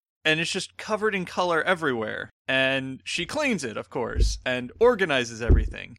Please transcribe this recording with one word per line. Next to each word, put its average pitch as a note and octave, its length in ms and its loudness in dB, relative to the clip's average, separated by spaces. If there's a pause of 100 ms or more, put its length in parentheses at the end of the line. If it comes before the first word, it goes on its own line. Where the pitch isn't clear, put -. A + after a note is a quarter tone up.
(220)
And D#3 160 2
it's E3 120 -2
just - 260 -6
covered G#3+ 380 -2
in F#3 100 -2
color E3+ 380 0
everywhere. B2+ 640 -2 (180)
And C3 580 0
she - 200 -4
cleans B3+ 400 -2
it, G#2+ 140 -6
of A#2+ 100 -10
course, A2+ 560 0
and B2+ 340 -2
organizes D3 640 4
everything. A2+ 580 2